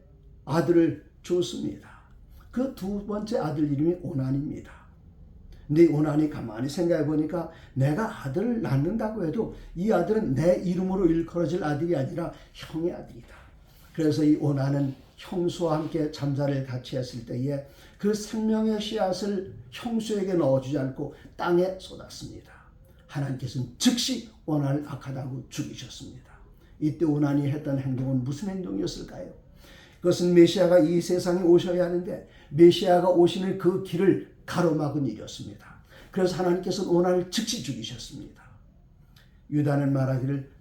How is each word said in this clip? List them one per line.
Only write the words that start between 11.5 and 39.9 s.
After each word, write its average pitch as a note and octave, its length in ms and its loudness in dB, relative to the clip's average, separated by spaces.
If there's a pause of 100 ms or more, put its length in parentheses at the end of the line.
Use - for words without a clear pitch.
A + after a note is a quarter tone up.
아들이 D3+ 320 -2
아니라 D3+ 380 -4 (200)
형의 E3 400 -6
아들이다." - 360 -16 (640)
그래서 D#3 320 2
이 D3+ 120 6
오난은 C#3 580 0 (220)
형수와 E3+ 640 -2
함께 D3+ 320 -2
잠자리를 C#3 560 -2
같이 B2+ 300 -8
했을 A#2+ 300 -8
때에 C#3 400 -6 (320)
그 G#3 160 0
생명의 A3 640 0
씨앗을 G3+ 720 -2 (180)
형수에게 G#3 640 -2
넣어주지 C3+ 440 2
않고 C3+ 360 -6 (220)
땅에 F3 420 2
쏟았습니다. - 720 -16 (560)
하나님께서는 C3 680 -6
즉시 - 540 0 (160)
오난을 D3 420 0
악하다고 B2+ 600 -10
죽이셨습니다. - 800 -12 (520)
이때 D3+ 240 -2
오난이 C#3+ 460 2
했던 C#3+ 280 -4
행동은 C3 460 -2
무슨 D3 260 -6
행동이었을까요? - 800 -6 (720)
그것은 F3 340 2
메시아가 F3 440 8
이 E3 220 4
세상에 F3+ 420 0
오셔야 F3 440 4
하는데, F3 420 -4 (220)
메시아가 F3 600 6
오시는 F3 480 4
그 F#3 240 2
길을 F3 500 2 (140)
가로막은 D#3 600 0
일이었습니다. - 600 -10 (460)
그래서 F#3 240 0
하나님께서는 F3+ 540 0
오난을 F3+ 400 4
즉시 - 320 -4
죽이셨습니다. - 800 -10 (1080)
유다는 C#3+ 420 2